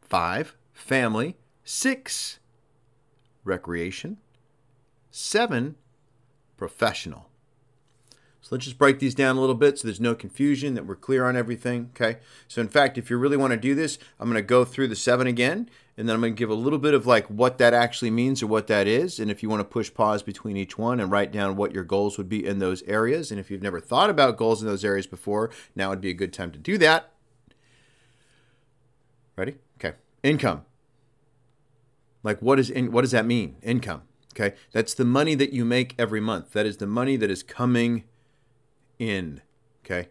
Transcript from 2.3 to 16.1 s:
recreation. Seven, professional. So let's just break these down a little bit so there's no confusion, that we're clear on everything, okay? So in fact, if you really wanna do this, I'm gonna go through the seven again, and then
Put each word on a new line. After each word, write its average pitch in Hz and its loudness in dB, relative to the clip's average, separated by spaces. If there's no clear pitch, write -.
recreation. 92 -6
Seven, 156 -2
professional. - -4
So - -16
let's 127 -6
just 127 -14
break 190 6
these 139 0
down 131 2
a 131 2
little 131 2
bit 143 4
so 113 -6
there's 98 -6
no 117 2
confusion, 139 -2
that 87 -8
we're 98 -8
clear 131 0
on 127 0
everything, 120 -4
okay? 120 -2
So - -6
in 113 0
fact, 135 4
if 117 -8
you 123 0
really 139 2
wanna 131 2
do 127 0
this, 151 -2
I'm 113 -4
gonna 113 0
go 123 6
through 135 -2
the 110 -4
seven 123 2
again, 131 0
and 110 -6
then 113 0